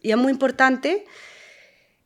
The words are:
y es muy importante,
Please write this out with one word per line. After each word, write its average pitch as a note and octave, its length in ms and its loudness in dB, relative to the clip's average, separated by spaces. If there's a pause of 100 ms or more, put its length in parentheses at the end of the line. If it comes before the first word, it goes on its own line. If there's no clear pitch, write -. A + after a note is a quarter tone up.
y G#3+ 100 -4
es A3 60 2
muy C4 140 2
importante, C4 760 0 (1000)